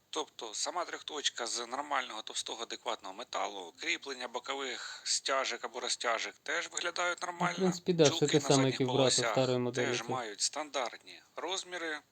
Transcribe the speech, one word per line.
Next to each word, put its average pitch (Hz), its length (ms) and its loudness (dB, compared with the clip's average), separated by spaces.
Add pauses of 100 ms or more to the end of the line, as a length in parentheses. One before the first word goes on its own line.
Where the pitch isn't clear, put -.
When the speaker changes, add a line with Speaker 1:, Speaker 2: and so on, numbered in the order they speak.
Speaker 1:
Тобто 127 440 -6
сама 160 320 -2
трьохточка 151 600 -4
з 117 200 -4
нормального 131 540 -4
товстого - 420 -8
адекватного 110 520 -6
металу, 98 640 -6
кріплення 139 500 -4
бокових 127 760 -6
стяжок 127 640 0
або 120 140 -8
розтяжок 113 540 0 (100)
теж 165 280 -2
виглядають 175 500 -2
Speaker 2:
Ну, 175 60 -4
в 175 40 -6
Speaker 1:
нормально. 175 240 0
Speaker 2:
принципі, 185 380 2
да, 165 100 8
все 139 160 10
Speaker 1:
Чулки 147 80 4
Speaker 2:
те - 60 2
Speaker 1:
на 147 80 6
Speaker 2:
саме, 147 140 6
Speaker 1:
задніх 131 180 6
Speaker 2:
як - 80 -2
і - 20 4
в 123 40 4
брата 127 100 2
Speaker 1:
полосях 123 340 6
Speaker 2:
старої 127 280 4
моделі 123 280 0
Speaker 1:
теж 123 120 0
Speaker 2:
тут. - 100 -6
Speaker 1:
мають 113 320 -6
стандартні 143 800 -4 (140)
розміри. 165 640 -4 (120)